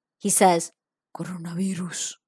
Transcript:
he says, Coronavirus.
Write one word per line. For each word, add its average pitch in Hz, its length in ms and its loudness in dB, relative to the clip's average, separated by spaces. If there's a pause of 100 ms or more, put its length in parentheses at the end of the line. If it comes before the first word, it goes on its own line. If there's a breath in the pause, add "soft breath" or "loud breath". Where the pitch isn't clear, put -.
(180)
he - 120 -4
says, 180 420 4 (440)
Coronavirus. 175 1000 -6 (120)